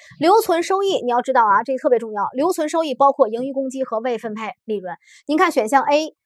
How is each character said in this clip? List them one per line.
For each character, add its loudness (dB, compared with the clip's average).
留 6
存 0
收 -2
益， 0
你 -4
要 0
知 -4
道 4
啊， 2
这 -4
个 -4
特 0
别 4
重 -6
要。 -4
留 0
存 -4
收 0
益 -4
包 4
括 2
盈 -6
余 -6
公 -4
积 -6
和 -6
未 -4
分 -8
配 -10
利 -6
润。 -10
您 -2
看 4
选 0
项 2
A 0